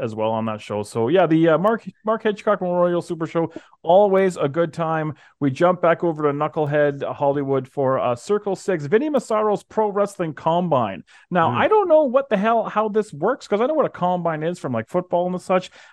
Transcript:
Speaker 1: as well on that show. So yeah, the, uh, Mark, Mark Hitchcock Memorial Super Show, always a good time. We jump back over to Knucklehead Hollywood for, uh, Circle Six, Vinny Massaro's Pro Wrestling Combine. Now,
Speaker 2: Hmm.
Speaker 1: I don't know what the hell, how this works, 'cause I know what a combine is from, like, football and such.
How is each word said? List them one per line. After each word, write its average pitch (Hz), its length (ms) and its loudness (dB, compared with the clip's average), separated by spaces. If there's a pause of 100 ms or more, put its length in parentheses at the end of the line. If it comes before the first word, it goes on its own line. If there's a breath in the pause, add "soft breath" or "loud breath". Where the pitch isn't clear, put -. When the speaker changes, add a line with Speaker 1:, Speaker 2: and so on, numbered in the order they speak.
Speaker 1:
as 117 140 -6
well 110 160 -2
on 110 140 -2
that 107 140 -6
show. 104 240 -6
So 113 240 -4
yeah, 170 200 2
the, 160 220 4
uh, 156 80 4
Mark, 214 300 -2 (160)
Mark 220 200 -4
Hitchcock 208 360 -2
Memorial 175 420 0
Super 165 240 -6
Show, 160 280 -4 (280 loud breath)
always 190 540 4
a 147 140 -2
good 165 240 -2
time. 160 400 -4 (260 soft breath)
We 143 100 2
jump 175 320 2
back 170 220 2
over 156 200 -2
to 143 140 2
Knucklehead 147 760 0
Hollywood 139 560 0
for, 131 300 0
uh, 120 160 0
Circle 202 420 -4
Six, 165 300 -4
Vinny 226 220 0
Massaro's 214 540 -2
Pro 220 260 -2
Wrestling 190 440 -4
Combine. 151 680 0 (280 soft breath)
Now, 165 200 2
Speaker 2:
Hmm. 120 60 -2
Speaker 1:
I 233 120 2
don't 415 180 4
know 311 160 6
what 269 240 0
the 208 100 0
hell, 220 280 2
how 214 240 -2
this 208 240 -2
works, 180 340 -2
'cause 208 140 0
I 247 60 2
know 311 80 0
what 262 100 2
a 156 40 -2
combine 170 540 -2
is 175 160 -4
from, 135 140 -6
like, 113 160 -4
football 180 380 -2
and 180 140 -4
such. 185 280 -2 (240 loud breath)